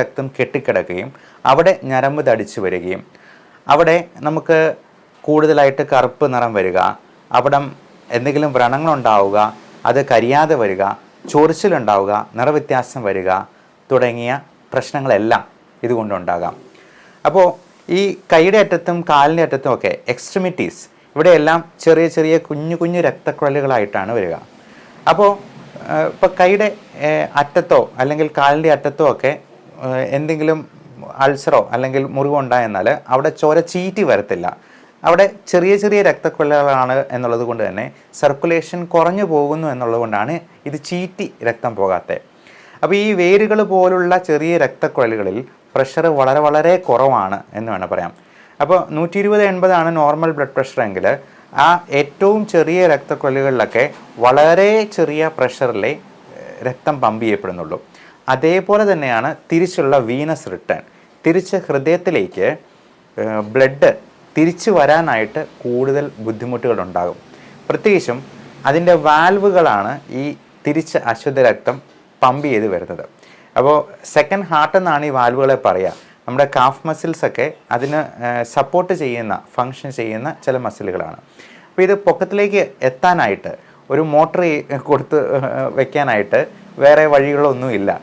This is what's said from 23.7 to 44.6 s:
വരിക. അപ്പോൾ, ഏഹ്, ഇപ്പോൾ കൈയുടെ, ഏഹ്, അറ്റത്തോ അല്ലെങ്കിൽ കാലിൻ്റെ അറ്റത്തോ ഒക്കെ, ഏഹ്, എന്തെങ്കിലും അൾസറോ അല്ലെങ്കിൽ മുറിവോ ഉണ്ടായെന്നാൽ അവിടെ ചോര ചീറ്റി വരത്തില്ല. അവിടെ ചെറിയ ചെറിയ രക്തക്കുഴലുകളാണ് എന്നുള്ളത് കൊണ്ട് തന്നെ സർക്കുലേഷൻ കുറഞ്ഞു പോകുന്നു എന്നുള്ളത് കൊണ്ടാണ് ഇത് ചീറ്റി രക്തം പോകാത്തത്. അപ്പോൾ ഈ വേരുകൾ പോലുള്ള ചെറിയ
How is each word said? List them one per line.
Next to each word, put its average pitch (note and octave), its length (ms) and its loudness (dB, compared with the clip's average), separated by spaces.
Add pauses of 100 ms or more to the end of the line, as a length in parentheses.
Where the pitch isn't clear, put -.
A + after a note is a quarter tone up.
വരിക. F2 160 -4 (760)
അപ്പോൾ, G3+ 200 4 (640)
ഏഹ്, D#3 200 0
ഇപ്പോൾ F#3 160 2 (100)
കൈയുടെ, G3+ 280 4 (400)
ഏഹ്, D#3 180 0 (160)
അറ്റത്തോ E3 380 2 (200)
അല്ലെങ്കിൽ D3+ 280 0 (100)
കാലിൻ്റെ D3 380 4
അറ്റത്തോ C#3+ 280 -2 (100)
ഒക്കെ, C3+ 180 -2 (540)
ഏഹ്, C3 180 -4 (140)
എന്തെങ്കിലും D#3 400 -2 (680)
അൾസറോ C#3 380 2 (120)
അല്ലെങ്കിൽ C3 280 -2 (140)
മുറിവോ C#3 260 0
ഉണ്ടായെന്നാൽ A#2 440 -2 (280)
അവിടെ D3 160 0 (100)
ചോര D3+ 160 2 (160)
ചീറ്റി F#3+ 380 -4
വരത്തില്ല. G2 360 0 (600)
അവിടെ F3 180 6 (240)
ചെറിയ F3+ 220 4 (100)
ചെറിയ G#3 260 2
രക്തക്കുഴലുകളാണ് C#3+ 840 0 (200)
എന്നുള്ളത് A#2+ 340 -2
കൊണ്ട് A#2 180 -4
തന്നെ F#2+ 180 -6 (360)
സർക്കുലേഷൻ D#3+ 600 -2 (120)
കുറഞ്ഞു F3 400 2
പോകുന്നു D3+ 400 -2
എന്നുള്ളത് A#2+ 300 -4
കൊണ്ടാണ് A2 320 -4 (340)
ഇത് C#3+ 80 -8 (120)
ചീറ്റി F#3 380 -8 (220)
രക്തം A#2 320 -4
പോകാത്തത്. F#2 400 -4 (600)
അപ്പോൾ E3 220 0
ഈ - 20 -2 (140)
വേരുകൾ G#3 380 2 (140)
പോലുള്ള F3+ 400 2 (160)
ചെറിയ D#3 240 0 (120)